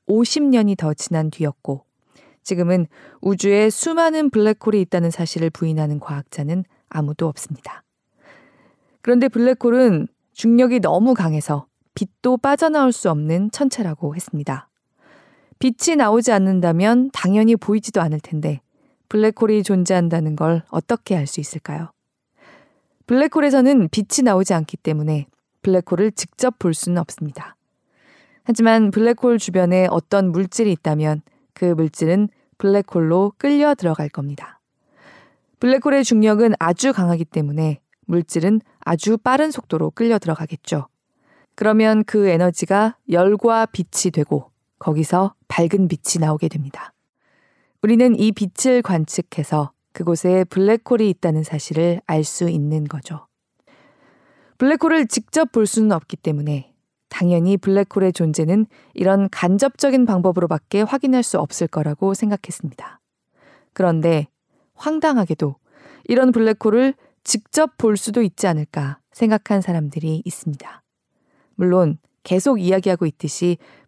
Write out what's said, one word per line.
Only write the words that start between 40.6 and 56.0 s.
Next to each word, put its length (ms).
그러면 500
그 240
에너지가 680
열과 580
빛이 460
되고 380
거기서 540
밝은 400
빛이 340
나오게 280
됩니다. 440
우리는 360
이 140
빛을 500
관측해서 920
그곳에 520
블랙홀이 640
있다는 340
사실을 640
알 180
수 240
있는 360
거죠. 440
블랙홀을 480
직접 460
볼 140
수는 260
없기 240